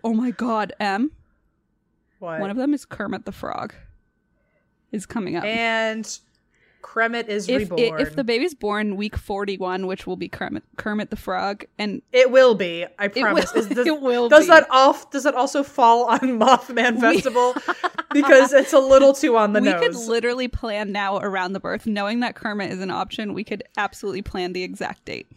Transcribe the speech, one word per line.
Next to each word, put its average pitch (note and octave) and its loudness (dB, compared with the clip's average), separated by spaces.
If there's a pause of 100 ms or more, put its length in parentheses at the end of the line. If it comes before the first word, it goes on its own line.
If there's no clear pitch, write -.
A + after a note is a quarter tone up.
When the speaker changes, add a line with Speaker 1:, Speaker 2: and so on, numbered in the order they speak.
Speaker 1:
Oh A3+ -2
my A#3+ -2
God, G#3+ -4
Em. G#3 -2 (1040)
Speaker 2:
What? E3 -8
Speaker 1:
One G3 -6
of G#3 -8
them C#4 -2
is C4+ -6
Kermit G3 -10
the G3 -12
Frog. - -10 (1160)
Is G#3 -12
coming F#3 -8
up. F3 -6
Speaker 2:
And A3+ -4 (640)
Kermit A#3 -4
is G3+ -6
Speaker 1:
If, G#3+ -2
i-, - -6
Speaker 2:
reborn. A3+ 0
Speaker 1:
if C#4 -6
the C4+ -4
baby's B3 -2
born G#3 -4
week G#3 -6
forty-one, F#3+ -6
which F#3 -8
will F#3 -6
be F#3+ -8
Kermit, - -10 (140)
Kermit G#3+ -6
the G#3+ -10
Frog, G3 -6 (140)
and G#3 -6 (120)
Speaker 2:
It B3+ 6
will B3+ 8
be, E3+ -4 (120)
I G3+ -2
Speaker 1:
it G3+ -4
will, C4 0
Speaker 2:
promise. - 2
Is G#3 0
Speaker 1:
<laughs> - -4
Speaker 2:
this, B3 0
Speaker 1:
it D#4 -2
will A#3+ 0
Speaker 2:
does D4+ 10
Speaker 1:
be. F4+ 2
Speaker 2:
that D#4+ 8
off-, C4+ 4
does C4 -4
that C#4+ 0
also C4+ -2
fall A#3+ 2
on A3+ 0
<laughs> B3+ -2
Mothman A#3+ 2
Speaker 1:
We B3+ -2
Speaker 2:
Festival? B3 2 (580)
Because C4+ 6
it's C4+ 4
a D4+ 6
little C4+ 8
too C4+ 2
on G#3 2
the G#3 2
Speaker 1:
<laughs> - 2
we G#3 2
Speaker 2:
nose. F3+ 0
Speaker 1:
could - 0
literally A#3 -2
plan G#3+ -6
now G3 -4
around F#3+ -6
the F#3+ -8
birth. - -8
Knowing G#3 -4
that F#3+ -6
Kermit G#3 -8
is F#3 -8
an F#3+ -8
option, G3+ -8
we G3+ -8
could G#3 -10 (120)
absolutely G3+ -6
plan F4 -8
the F#3 -8
exact - -12
date. B1+ -14 (100)